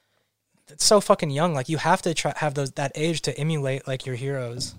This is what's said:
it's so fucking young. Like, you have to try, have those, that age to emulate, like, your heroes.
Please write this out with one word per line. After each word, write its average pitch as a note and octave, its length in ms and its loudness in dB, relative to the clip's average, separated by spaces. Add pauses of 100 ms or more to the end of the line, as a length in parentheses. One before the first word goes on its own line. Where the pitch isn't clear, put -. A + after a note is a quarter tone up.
(680)
it's - 160 -4
so G#3 160 8
fucking F#3+ 300 2
young. D#3 240 0
Like, C3 140 -2
you D#3+ 100 -2
have E3 240 2
to E3+ 120 0
try, D3 220 -2
have D3+ 180 -2
those, C#3 180 -2
that C#3+ 220 -4
age D#3 280 -2
to C#3+ 160 -4
emulate, C#3 500 -2
like, C3 180 -6
your C3 80 -4
heroes. B2 640 -6